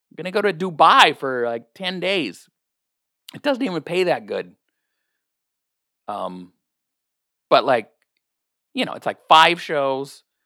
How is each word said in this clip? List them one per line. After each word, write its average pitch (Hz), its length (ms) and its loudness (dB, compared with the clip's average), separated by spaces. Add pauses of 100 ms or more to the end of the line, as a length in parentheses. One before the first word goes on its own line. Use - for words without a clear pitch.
(100)
I'm - 60 -20
gonna 185 140 -10
go 202 100 -2
to 202 140 0
Dubai 170 600 4
for, 127 320 -4
like, 120 280 -8
ten 185 260 -8
days. 170 480 -4 (840)
It 147 80 -18
doesn't 269 200 -2
even 180 200 -4
pay 180 220 -2
that 135 200 -2
good. 95 300 -8 (1500)
Um, 92 440 -10 (1000)
but, 131 160 4
like, 120 240 0 (800)
you 254 140 -4
know, - 80 -10
it's, - 100 -14
like, - 240 -6
five 170 320 6
shows. 139 640 -4 (240)